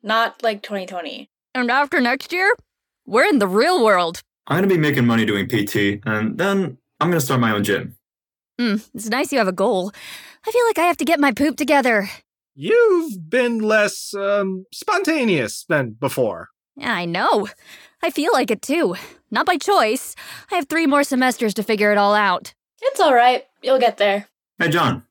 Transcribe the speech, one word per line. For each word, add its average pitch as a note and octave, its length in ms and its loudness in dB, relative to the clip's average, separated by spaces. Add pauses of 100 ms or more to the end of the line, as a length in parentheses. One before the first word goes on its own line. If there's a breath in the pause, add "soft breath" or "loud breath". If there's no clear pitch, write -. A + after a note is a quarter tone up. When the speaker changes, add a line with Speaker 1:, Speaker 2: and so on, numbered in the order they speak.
Speaker 1:
Not A3+ 400 -2
like G#3+ 200 -2
twenty G3 240 -8
twenty. F3 440 -12 (240)
Speaker 2:
And B3 160 -2
after C#4+ 300 2
next B3+ 320 -2
year, F#4+ 220 2 (520)
we're A#3 200 2
in D#4 120 2
the G3+ 80 2
real B3 380 2
world. F3+ 380 2 (240)
Speaker 3:
I'm C#3+ 100 -2
gonna F#3+ 100 2
be F#3 120 4
making C#3 280 2
money A2+ 200 2
doing G2+ 220 -2
P G#2 180 0
T, G2+ 400 -2
and A2 320 -4
then F#3+ 400 -2 (220)
I'm D#3+ 100 0
gonna E3+ 100 2
start C3 200 0
my A2+ 120 2
own G2+ 120 0
gym. G2 320 -4 (640)
Speaker 2:
Mm, G#3+ 340 -2
it's G#3+ 140 -12
nice C4+ 240 -2
you C#4 60 0
have G#3 100 2
a F#3 40 -2
goal. F#3+ 400 -2 (540 loud breath)
I A4 40 -4
feel A#4+ 160 2
like G#4+ 120 0
I E4 80 2
have F4 120 0
to D#4 60 -2
get D#4 160 2
my C#4+ 120 2
poop C#4+ 240 0
together. B3 520 2 (460 loud breath)
Speaker 4:
You've E4 760 0
been A#3+ 300 0
less, G#3+ 540 0
um, G3 580 -2
spontaneous B3 960 -2
than C#3 240 0
before. A2+ 580 -4 (260)
Speaker 2:
Yeah, B3 160 -4
I F3 140 -4
know. G#3 420 0 (540 loud breath)
I E4 80 -2
feel D4+ 220 -2
like B3+ 180 0
it, G#3+ 100 -2
too. C4 340 -2 (360 loud breath)
Not B3 160 -2
by F4+ 100 0
choice. C4+ 580 0 (360 loud breath)
I F#4 60 -2
have D#4 120 -2
three D#4+ 180 0
more C#4+ 160 2
semesters B3+ 520 0
to A3 80 -6
figure G#3 300 0
it G3+ 60 2
all G3+ 160 4
out. G3+ 380 0 (300)
Speaker 1:
It's C5+ 180 -2
all D4+ 140 4
right. B3 300 4 (180)
You'll C4 160 2
get A3+ 180 2
there. G3+ 320 0 (300)
Speaker 3:
Hey, E3+ 100 0
John. D3+ 420 0